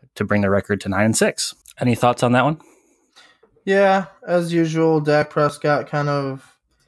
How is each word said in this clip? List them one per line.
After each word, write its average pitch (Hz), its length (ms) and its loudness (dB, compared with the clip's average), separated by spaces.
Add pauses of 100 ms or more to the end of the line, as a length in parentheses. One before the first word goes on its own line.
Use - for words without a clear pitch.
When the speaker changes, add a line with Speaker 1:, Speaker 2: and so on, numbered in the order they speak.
(140)
Speaker 1:
to 110 100 -6
bring 104 160 0
their 98 120 2
record 98 300 -2
to - 60 -10
nine 98 180 0
and 113 100 0
six. - 360 -2 (280)
Any 120 160 0
thoughts 123 260 0
on 123 100 2
that 123 120 4
one? 156 160 -2 (1040)
Speaker 2:
Yeah, 196 420 2 (180)
as 170 280 -2
usual, 160 480 2
Dak 147 300 0
Prescott 147 580 -2
kind 147 200 -4
of 139 480 -6 (320)